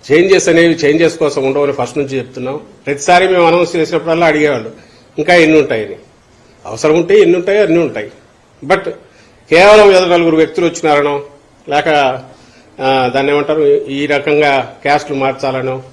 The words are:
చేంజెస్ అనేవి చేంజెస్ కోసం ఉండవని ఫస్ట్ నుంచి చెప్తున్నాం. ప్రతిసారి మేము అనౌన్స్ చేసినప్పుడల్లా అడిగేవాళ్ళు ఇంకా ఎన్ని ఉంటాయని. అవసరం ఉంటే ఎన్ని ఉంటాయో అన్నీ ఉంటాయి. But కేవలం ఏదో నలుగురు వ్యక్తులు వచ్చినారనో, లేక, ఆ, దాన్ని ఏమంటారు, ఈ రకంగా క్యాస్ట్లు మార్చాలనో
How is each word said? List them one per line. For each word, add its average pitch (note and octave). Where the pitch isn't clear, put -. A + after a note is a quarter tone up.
చేంజెస్ F3
అనేవి E3
చేంజెస్ D#3+
కోసం C#3+
ఉండవని C#3
ఫస్ట్ B2
నుంచి C3+
చెప్తున్నాం. B2+
ప్రతిసారి F3+
మేము F3+
అనౌన్స్ E3+
చేసినప్పుడల్లా E3
అడిగేవాళ్ళు D3
ఇంకా E3
ఎన్ని D#3
ఉంటాయని. A2
అవసరం D3+
ఉంటే E3+
ఎన్ని F3
ఉంటాయో G3
అన్నీ E3+
ఉంటాయి. A#2+
But F3
కేవలం G3+
ఏదో F#3
నలుగురు E3+
వ్యక్తులు D#3+
వచ్చినారనో, D3
లేక, D3
ఆ, C3
దాన్ని C#3
ఏమంటారు, D3
ఈ C#3
రకంగా C#3+
క్యాస్ట్లు C#3+
మార్చాలనో C3